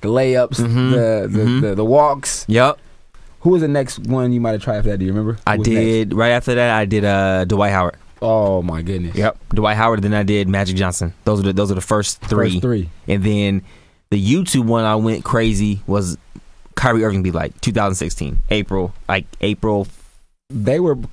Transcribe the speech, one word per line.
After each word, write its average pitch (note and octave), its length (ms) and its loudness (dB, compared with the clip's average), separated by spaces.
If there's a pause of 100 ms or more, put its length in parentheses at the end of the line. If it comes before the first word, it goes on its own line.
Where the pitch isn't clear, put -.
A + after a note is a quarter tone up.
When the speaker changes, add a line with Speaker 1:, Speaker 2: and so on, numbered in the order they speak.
Speaker 1:
the G2+ 80 -4
layups, B2+ 480 2
Speaker 2:
Mm-hmm. A#2+ 340 0
Speaker 1:
the, A2 400 0
the, G2+ 140 0
Speaker 2:
Mm-hmm. B2 160 2
Speaker 1:
the, G#2 160 0
the G#2+ 80 0
walks. C#3 640 0
Speaker 2:
Yep. A#2 300 4 (640)
Speaker 1:
Who E3+ 80 4
was F3+ 120 4
the D#3 60 0
next C#3+ 320 -2
one B2 320 -2
you A#2+ 80 0
might A#2 120 0
have G#2 100 -4
tried G#2+ 160 -4
after G#2 120 2
that? G2+ 80 -2
Do F#2+ 60 -2
you F#2 80 0
remember? G#2+ 220 -2
Who G#2+ 120 -10
Speaker 2:
I G#2 120 0
Speaker 1:
was G#2+ 100 0
next? A2+ 100 2
Speaker 2:
did, A2+ 360 0
right A2+ 160 2
after A#2+ 260 0
that, A#2+ 200 2
I G#2+ 100 0
did, G#2 180 2
uh, G2 400 2
Dwight G2+ 260 0
Howard. F#2 240 0 (260)
Speaker 1:
Oh, G#2 420 2
my E2 200 -4
goodness. F2 320 -4
Speaker 2:
Yep. G#2 220 0 (140)
Dwight G#2+ 260 2
Howard, A2 260 2
then G#2 120 0
I G#2 100 0
did G2+ 240 2
Magic F#2+ 260 0
Johnson. F2+ 400 -2 (100)
Those G#2+ 140 2
are G2+ 60 0
the, G2 80 0
those G2 180 0
are G2+ 60 0
the F2+ 40 -4
first - 420 -2
three. G2+ 300 0
Speaker 1:
First F2+ 100 -2
three. G#2+ 260 0 (180)
Speaker 2:
And G2 160 -2
then G2+ 400 0 (480)
the G#2 100 0
YouTube C3+ 440 2
one A2+ 200 2
I G#2+ 120 0
went A2 260 0
crazy G#2 640 0
was G2 320 -2 (560)
Kyrie A2+ 300 0
Irving G2 180 0
be F2+ 80 -2
like, D#2+ 300 -6
two - 120 -2
thousand G2 240 0
sixteen, D#2 420 -4 (120)
April, F#2+ 420 -2 (160)
like, F#2+ 180 -2 (160)
April. G#2 440 0 (640)
Speaker 1:
They A#2+ 320 0
were D#3+ 160 0 (160)